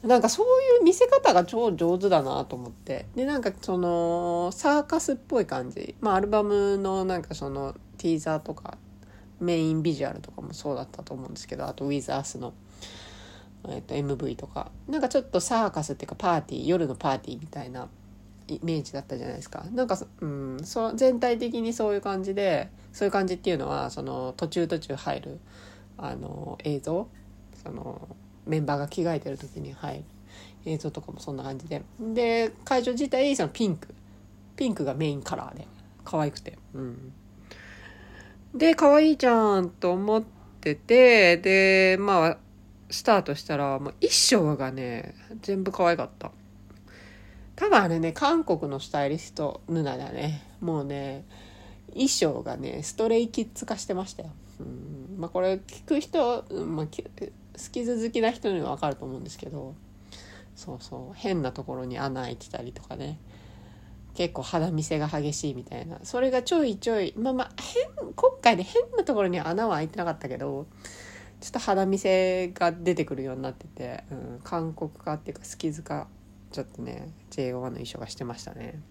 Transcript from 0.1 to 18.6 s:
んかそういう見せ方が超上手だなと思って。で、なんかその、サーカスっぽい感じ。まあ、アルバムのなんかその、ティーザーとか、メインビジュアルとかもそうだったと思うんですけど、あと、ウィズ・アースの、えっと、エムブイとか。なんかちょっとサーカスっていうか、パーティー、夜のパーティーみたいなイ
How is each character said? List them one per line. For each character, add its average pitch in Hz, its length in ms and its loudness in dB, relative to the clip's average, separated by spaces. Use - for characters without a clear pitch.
ん - 40 6
か 226 60 6
そ 392 160 2
う - 20 4
い - 20 8
う 359 40 6
見 359 100 10
せ 494 120 8
方 539 280 8
が 180 100 8
超 226 280 0
上 170 260 2
手 196 100 2
だ 165 140 6
な 135 220 -2
と - 100 -8
思 123 140 -10
っ - 40 -14
て。 - 340 -8
で、 254 80 0
な 285 140 0
ん 240 40 -2
か 202 180 -2
そ 185 160 -2
の、 175 760 0
サ 294 300 2
ー 294 40 -6
カ 320 140 0
ス 285 140 -2
っ - 20 -2
ぽ - 240 0
い 170 60 0
感 127 260 -6
じ。 - 280 -10
ま 214 120 2
あ、 - 20 4
ア 190 60 4
ル 208 80 -2
バ 208 160 4
ム 202 340 2
の 190 260 0
な 185 140 0
ん 160 40 -4
か 160 120 -12
そ 139 160 -8
の、 139 240 -6
テ 170 100 -2
ィ 165 80 4
ー 156 40 -2
ザ 156 160 -2
ー - 20 -2
と 156 160 -8
か、 - 240 -14
メ 175 180 2
イ 160 140 4
ン 160 100 2
ビ 160 120 2
ジ 135 100 -2
ュ 127 40 -2
ア - 40 -6
ル - 80 -12
と - 100 -16
か - 100 -14
も 143 120 -12
そ 147 200 -6
う 127 40 -2
だ 123 60 -6
っ - 80 -10
た - 120 -14
と - 120 -12
思 131 120 -12
う - 40 -14
ん - 40 -12
で - 60 -14
す - 80 -16
け 131 80 -8
ど、 139 100 -6
あ 135 80 -8
と、 135 100 -8
ウ 139 40 -2
ィ 143 120 0
ズ・ 135 120 -6
ア 135 60 -2
ー 139 60 -6
ス - 140 -10
の、 120 160 -10
え - 100 -8
っ - 40 -12
と、 - 120 -10
エ 143 100 -2
ム 139 100 -2
ブ 135 160 -4
イ - 60 -8
と - 100 -14
か。 - 240 -8
な 302 100 -2
ん - 20 0
か 262 80 2
ち 269 100 2
ょ 254 40 2
っ - 20 -10
と - 160 0
サ 226 260 2
ー 185 60 0
カ 156 100 -4
ス 143 120 -6
っ - 20 -8
て - 80 -12
い - 20 -12
う - 40 -14
か、 160 60 -8
パ 175 200 2
ー 147 60 -2
テ - 120 -10
ィ 127 80 -6
ー、 131 40 -2
夜 170 200 2
の 131 80 -4
パ 135 200 0
ー 127 40 -4
テ - 140 -12
ィ - 40 -10
ー - 40 -14
み 156 80 -14
た 135 160 -14
い 127 60 -14
な 127 180 -12
イ - 160 -8